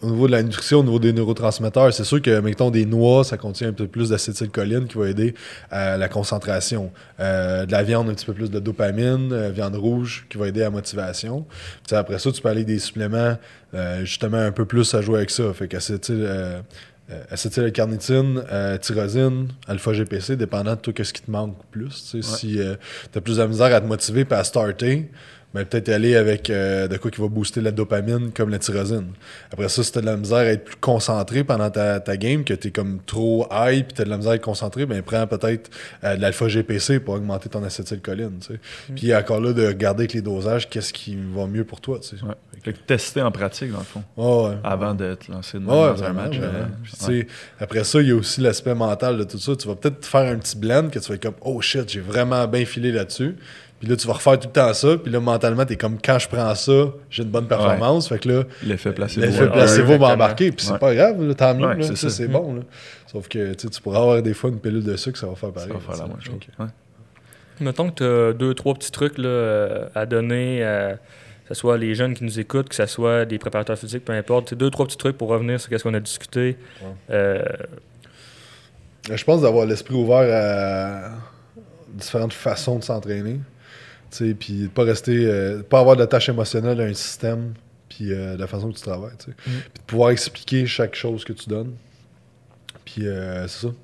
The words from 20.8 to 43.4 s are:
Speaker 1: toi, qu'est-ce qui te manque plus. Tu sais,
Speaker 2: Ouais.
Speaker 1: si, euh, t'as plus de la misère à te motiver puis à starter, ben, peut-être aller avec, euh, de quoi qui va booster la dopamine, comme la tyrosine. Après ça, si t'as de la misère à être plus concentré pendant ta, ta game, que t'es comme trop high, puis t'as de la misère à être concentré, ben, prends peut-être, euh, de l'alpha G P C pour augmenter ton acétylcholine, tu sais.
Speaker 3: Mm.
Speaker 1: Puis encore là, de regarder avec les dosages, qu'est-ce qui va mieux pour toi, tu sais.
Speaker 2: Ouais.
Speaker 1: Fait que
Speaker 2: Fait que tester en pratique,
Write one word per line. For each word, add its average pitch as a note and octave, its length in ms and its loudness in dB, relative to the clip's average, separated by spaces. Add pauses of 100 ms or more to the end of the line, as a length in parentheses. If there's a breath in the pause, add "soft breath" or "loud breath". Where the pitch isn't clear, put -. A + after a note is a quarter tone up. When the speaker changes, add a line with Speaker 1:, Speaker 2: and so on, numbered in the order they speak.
Speaker 1:
toi, A2+ 120 -6
qu'est-ce - 200 -6
qui - 80 -16
te A2+ 100 -10
manque G#2+ 240 -4 (160)
plus. B2 400 -12
Tu A#2 100 -6
sais, A2 100 -8
Speaker 2:
Ouais. A2+ 60 -4
Speaker 1:
si, G#2 220 -4
euh, G2 160 -2 (360 loud breath)
t'as G2+ 100 -4
plus A2 160 0
de A#2 40 4
la A2+ 60 4
misère A#2 260 4
à A2 80 6
te G#2+ 40 -4
motiver A2 400 0
puis B2+ 120 2
à F#2+ 60 2
starter, A#2+ 640 0 (440 loud breath)
ben, G2 120 -4
peut-être A2 240 -2
aller A2+ 260 4
avec, G#2+ 340 4
euh, G2 380 0
de F#2+ 100 -4
quoi A2 140 -4
qui - 80 -12
va G#2+ 80 0
booster G#2+ 340 -2
la A2 100 0
dopamine, A2 600 -2
comme G#2+ 160 0
la G#2 100 -2
tyrosine. G2+ 480 -2 (440 loud breath)
Après G2 180 -4
ça, A#2+ 140 0
si - 80 -4
t'as A#2+ 100 -2
de G#2+ 40 -4
la A2 120 0
misère G#2 200 0
à A#2+ 80 4
être G#2+ 180 2
plus - 140 -18
concentré A2+ 680 0
pendant G#2+ 260 0
ta, G#2 300 0
ta G2+ 180 -4
game, C3 260 0
que A#2 100 -2
t'es F#2+ 180 -4
comme G2 340 -4
trop A2+ 460 0
high, B2+ 340 2
puis - 80 -14
t'as A2 120 -2
de G#2 40 -2
la G#2 80 -2
misère G#2+ 140 0
à A#2 40 4
être A2+ 80 -2
concentré, A2 420 -4
ben, G#2 160 -4
prends A2 260 0
peut-être, A2+ 420 -2 (340 loud breath)
euh, G2 120 0
de F#2+ 60 -2
l'alpha G2+ 260 2
G A2 160 2
P G#2 160 -2
C C3+ 200 2
pour G2+ 160 -4
augmenter G2+ 340 -6
ton G#2 140 -6
acétylcholine, G2 760 -8
tu - 140 -16
sais. A2 60 -12 (300 loud breath)
Speaker 3:
Mm. C3+ 60 -12
Speaker 1:
Puis A#2 200 4
encore G#2+ 260 2
là, A#2+ 120 2
de A2+ 140 4
regarder G2+ 360 2
avec A2 100 -2
les A2+ 80 -2
dosages, G#2 480 -2
qu'est-ce - 240 -6
qui G2+ 240 -10 (160)
va G2 140 -4
mieux A2 180 -2
pour - 160 -14
toi, C3 180 -6
tu - 180 -16
sais. G#2+ 60 -12
Speaker 2:
Ouais. G#2+ 100 -8 (200)
Speaker 1:
Fait - 60 -20
que - 60 -20
Speaker 2:
Fait A2 80 -6
que - 140 -16
tester C3+ 340 0
en A#2+ 100 2
pratique, G2 400 -6